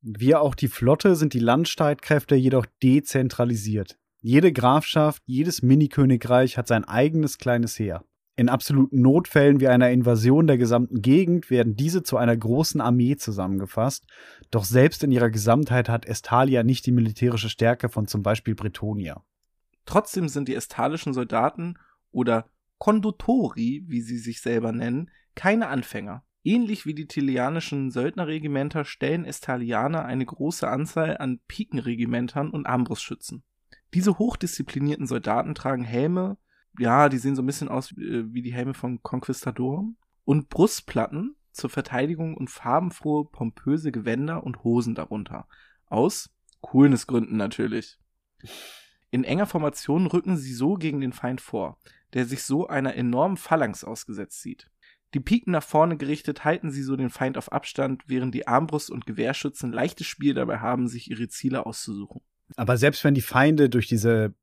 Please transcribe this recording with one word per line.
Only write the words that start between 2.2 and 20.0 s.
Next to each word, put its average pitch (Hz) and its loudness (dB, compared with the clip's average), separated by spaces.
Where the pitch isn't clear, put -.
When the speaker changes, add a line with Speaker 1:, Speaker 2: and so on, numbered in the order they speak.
Speaker 1:
jedoch 131 4
dezentralisiert. 120 2
Jede 147 6
Grafschaft, 143 2
jedes 147 -2
Minikönigreich 131 4
hat 120 -4
sein 113 2
eigenes 151 0
kleines 120 0
Heer. 90 -4
In 123 4
absoluten 135 4
Notfällen 143 6
wie 131 6
einer 123 8
Invasion 123 6
der 143 6
gesamten 120 2
Gegend 170 4
werden 113 2
diese 165 0
zu - -2
einer 117 4
großen 123 0
Armee 123 2
zusammengefasst. 98 -4
Doch 107 0
selbst 127 4
in 139 2
ihrer 120 4
Gesamtheit 117 2
hat 117 -2
Estalia 123 2
nicht 127 2
die 123 2
militärische 117 0
Stärke 117 0
von 107 -2
zum 101 -4
Beispiel 107 -2
Bretonia. 104 -8
Speaker 2:
Trotzdem 190 0